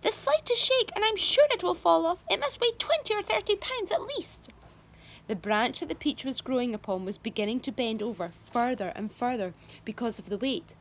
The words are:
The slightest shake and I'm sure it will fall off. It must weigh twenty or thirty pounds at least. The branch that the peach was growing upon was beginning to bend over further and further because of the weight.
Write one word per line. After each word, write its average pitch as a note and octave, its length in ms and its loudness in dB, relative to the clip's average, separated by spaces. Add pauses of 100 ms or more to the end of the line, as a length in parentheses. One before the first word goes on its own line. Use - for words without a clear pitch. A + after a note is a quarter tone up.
The - 100 2
slightest C#5+ 520 2
shake C5 320 2
and G4+ 80 0
I'm A4 140 2
sure - 340 6
it A#4+ 100 0
will F4 140 0
fall E4 300 4
off. E4+ 240 0
It - 100 2
must C#5 220 -2
weigh A#4+ 160 4
twenty - 360 0
or G#4 80 0
thirty - 360 0
pounds A#4+ 340 -4
at - 100 0
least. - 480 -10 (760)
The A3 80 -2
branch G#3+ 460 0
that D#4 80 -8
the D#4+ 60 -4
peach - 280 -2
was C4 160 -4
growing B3 340 0
upon G3+ 300 -4
was F#3+ 140 -6
beginning A3 440 -2
to C4+ 100 -6
bend A3+ 300 -2
over G3 300 -4 (200)
further A#3+ 440 0
and G#3+ 160 -6
further A#3 420 -2 (300)
because A3+ 340 -4
of - 120 -14
the G3+ 80 -2
weight. F3+ 440 -2